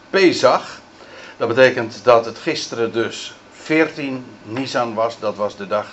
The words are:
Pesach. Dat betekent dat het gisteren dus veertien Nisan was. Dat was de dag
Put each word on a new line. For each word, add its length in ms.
Pesach. 720
Dat 120
betekent 560
dat 200
het 140
gisteren 540
dus 420
veertien 720
Nisan 520
was. 240
Dat 180
was 200
de 100
dag 260